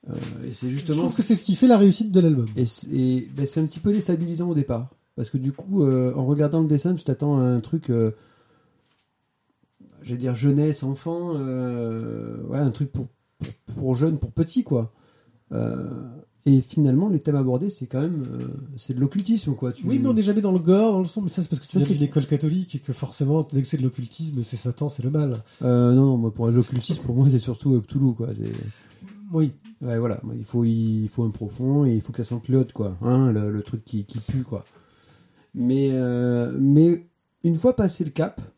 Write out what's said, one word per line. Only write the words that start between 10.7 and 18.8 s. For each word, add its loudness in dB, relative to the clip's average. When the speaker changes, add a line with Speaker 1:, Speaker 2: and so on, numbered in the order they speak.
Speaker 1:
enfant, -4
euh, -6
ouais, -4
un 2
truc -6
pour, -8
pour, -14
pour -2
jeunes, 0
pour -6
petits, -2
quoi. -2
Euh, -6
et 6
finalement, 2
les 0
thèmes -2
abordés, 0
c'est -10
quand -4
même, -4
euh, -8
c'est -8